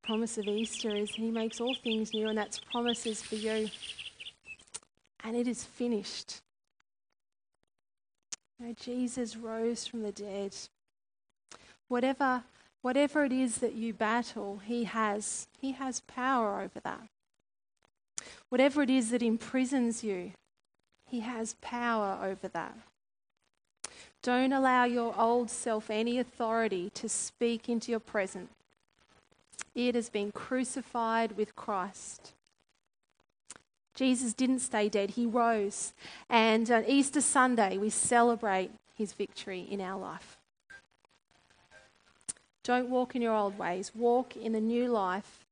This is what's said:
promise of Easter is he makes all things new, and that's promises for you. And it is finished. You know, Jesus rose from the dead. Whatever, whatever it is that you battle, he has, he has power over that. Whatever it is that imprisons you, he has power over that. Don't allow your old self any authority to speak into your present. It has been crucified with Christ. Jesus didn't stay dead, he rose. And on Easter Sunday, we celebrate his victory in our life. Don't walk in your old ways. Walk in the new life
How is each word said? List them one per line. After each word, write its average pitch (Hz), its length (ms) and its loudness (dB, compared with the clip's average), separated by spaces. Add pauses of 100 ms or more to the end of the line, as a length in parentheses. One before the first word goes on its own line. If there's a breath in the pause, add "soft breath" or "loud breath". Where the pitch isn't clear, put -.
promise 220 340 -2
of 202 100 -4
Easter 214 480 -2
is 208 160 -2
he 226 200 -4
makes 226 280 -2
all 240 160 -2
things 220 380 -2
new, 220 140 0
and 214 100 0
that's 208 220 -4
promises 233 640 -4
for - 140 -8
you. 220 340 -2 (1500)
And 220 120 -4
it 247 120 2
is 226 160 -2
finished. - 800 -4 (2250)
You 240 80 -12
know, 233 120 -10
Jesus 247 560 -4
rose 226 520 -4
from 226 160 -6
the 208 80 -4
dead. 196 440 -6 (1300 loud breath)
Whatever, 254 560 0 (400 soft breath)
whatever 285 420 2
it 247 60 0
is 254 260 0
that 233 160 -2
you 226 180 -4
battle, 208 720 -2
he 233 200 -2
has, 208 640 -2 (120)
he 269 120 -4
has 262 300 -6
power 233 600 0
over 196 200 -10
that. - 260 -8 (1400 loud breath)
Whatever 269 340 6
it 254 80 4
is 247 180 4
that 240 140 2
imprisons 240 800 2
you, 190 300 -4 (720)
he 240 140 -4
has 226 400 -6
power 226 600 0
over 190 260 -4
that. - 300 -8 (1400 loud breath)
Don't 254 320 4
allow 254 300 6
your 233 360 0
old 233 300 4
self 220 400 -4
any 233 300 0
authority 220 760 0
to 220 140 -6
speak - 580 -2
into 233 220 -2
your 226 100 0
present. 190 500 -4 (1200)
It 240 220 2
has 233 140 0
been 208 220 -4
crucified 226 1040 -2
with 208 200 -2
Christ. - 800 -8 (1600)
Jesus 254 400 2
didn't 262 260 2
stay 214 300 0
dead, 202 220 0
he 240 140 0
rose. 226 680 0 (360 loud breath)
And 226 400 6
on 233 160 6
Easter 277 360 4
Sunday, 226 560 4
we 214 120 0
celebrate 233 840 4 (240)
his 208 180 -4
victory 190 480 -8
in 202 180 -6
our 190 180 -6
life. 185 400 -12 (2250)
Don't 247 260 2
walk 254 260 0
in 247 60 0
your 226 120 2
old 202 240 2
ways. 185 380 -4
Walk 240 400 2
in - 160 -4
the 220 80 0
new 240 300 2
life 196 640 -2